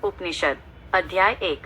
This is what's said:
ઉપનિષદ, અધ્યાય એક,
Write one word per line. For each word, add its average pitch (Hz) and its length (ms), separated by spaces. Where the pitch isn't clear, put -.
ઉપનિષદ, 320 540
અધ્યાય 190 480
એક, 160 240